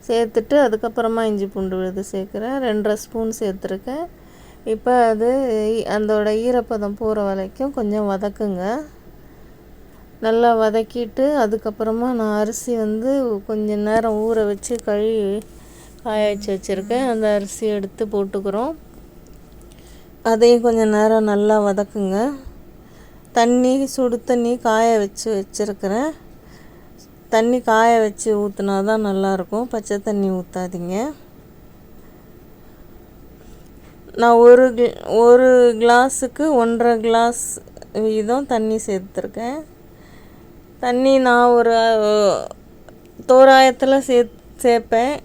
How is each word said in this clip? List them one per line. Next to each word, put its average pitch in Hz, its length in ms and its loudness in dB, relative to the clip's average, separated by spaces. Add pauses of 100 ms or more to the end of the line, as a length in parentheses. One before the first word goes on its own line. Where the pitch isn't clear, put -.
சேர்த்துட்டு 226 460 -2
அதுக்கப்புறமா 226 680 0
இஞ்சி 208 240 -2
பூண்டு 190 300 -6
விழுது 185 360 -6
சேர்க்குறேன். 208 500 -8
ரெண்டரை 214 300 -2
ஸ்பூன் 220 460 -6
சேர்த்துருக்கேன். 196 680 -8 (580)
இப்ப 240 420 0
அது 220 220 0 (580)
இ-, - 40 -8
அதோட 214 460 0
ஈரப்பதம் 226 640 -4
போற 214 240 -2
வரைக்கும் 196 500 -6
கொஞ்சம் 208 380 -4
வதக்குங்க. 202 720 -6 (1400)
நல்லா 226 380 2
வதக்கிட்டு, 220 680 -2 (100)
அதுக்கப்புறமா 220 720 -4
நான் 214 300 -2
அரிசி 233 360 -4
வந்து 220 720 -2
கொஞ்ச 214 280 -4
நேரம் 220 400 -2
ஊற 220 320 -2
வச்சு 208 380 -6
கழுவி 208 540 -2 (640)
காய 214 260 -2
வச்சு 202 300 -6
வச்சிருக்கேன். 208 500 -4
அந்த 220 260 0
அரிசி 202 320 -6
எடுத்து 208 400 -6
போட்டுக்கிறோம். 202 680 -6 (1500)
அதையும் 233 400 4
கொஞ்ச 226 220 2
நேரம் 214 400 2
நல்லா 208 400 2
வதக்குங்க. 202 680 -2 (1040)
தண்ணி, 254 540 2
சுடு 240 380 -4
தண்ணி 240 340 0
காய 226 400 2
வச்சு 202 340 -6
வச்சிருக்கிறேன். 208 760 -4 (1160)
தண்ணி 233 320 0
காய 226 380 4
வச்சு 214 400 -2
ஊத்துனா 196 460 -4
தான் 220 220 -2
நல்லாயிருக்கும். 196 560 -4
பச்சை 240 360 -6
தண்ணி 202 320 -2
ஊத்தாதீங்க. 185 840 -8 (3000)
நான் 233 200 4
ஒரு 247 400 8
gl-, 214 420 -2
ஒரு 240 600 6
கிளாஸுக்கு 254 720 2
ஒன்றரை 233 500 0
கிளாஸ் 233 600 -2 (320)
வீதம் 220 540 -2
தண்ணி 220 300 -2 (100)
சேர்த்துருக்கேன். 220 760 -8 (1160)
தண்ணி 262 380 2
நான் 247 320 4
ஒரு, 233 260 4
அ, 214 680 2 (840)
தோராயத்துல 262 800 6
சேத்-, 240 340 0 (220)
சேர்ப்பேன். 240 640 0